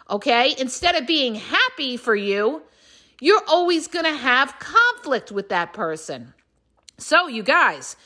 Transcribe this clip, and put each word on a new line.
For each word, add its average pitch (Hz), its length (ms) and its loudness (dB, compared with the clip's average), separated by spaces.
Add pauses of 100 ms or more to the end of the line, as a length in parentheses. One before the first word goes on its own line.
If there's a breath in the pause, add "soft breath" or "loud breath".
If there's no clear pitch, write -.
okay? 240 480 2
Instead 302 380 -2
of 294 120 -2
being 269 280 0
happy 285 640 -2
for 220 180 0
you, 208 460 -2 (580 soft breath)
you're 381 260 2
always 339 400 2
gonna 320 300 -2
have 262 420 0
conflict 453 720 0
with 202 200 -8
that 175 240 -2
person. 156 580 -8 (640)
So, 339 320 2
you 220 140 -6
guys, 220 640 0